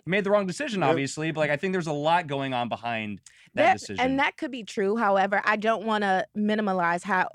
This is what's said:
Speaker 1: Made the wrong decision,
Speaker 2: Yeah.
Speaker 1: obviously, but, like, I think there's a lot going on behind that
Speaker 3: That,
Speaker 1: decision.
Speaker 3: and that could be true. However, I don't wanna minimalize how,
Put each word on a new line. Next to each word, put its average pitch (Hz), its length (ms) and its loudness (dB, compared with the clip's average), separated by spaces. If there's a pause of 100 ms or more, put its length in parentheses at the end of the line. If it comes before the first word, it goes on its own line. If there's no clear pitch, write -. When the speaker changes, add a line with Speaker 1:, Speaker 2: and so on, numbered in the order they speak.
Speaker 1:
Made 196 160 2
the 196 80 -2
wrong 202 160 4
decision, 208 340 -4
Speaker 2:
Yeah. 139 80 4
Speaker 1:
obviously, 139 420 -2
but, 156 100 -2
like, 147 100 2
I 147 60 2
think 190 160 -4
there's 180 120 -2
a 160 80 -2
lot 160 320 2
going 139 300 -4
on 120 140 -2
behind 110 520 -6 (320)
that 294 100 2
Speaker 3:
That, 370 160 6
Speaker 1:
decision. 196 260 -6
Speaker 3:
and 269 140 0
that - 180 -2
could 311 120 -6
be 240 140 -10
true. 202 320 -2
However, 202 480 2
I 214 140 2
don't 214 280 0
wanna 208 400 2 (120)
minimalize 196 640 0
how, 190 320 0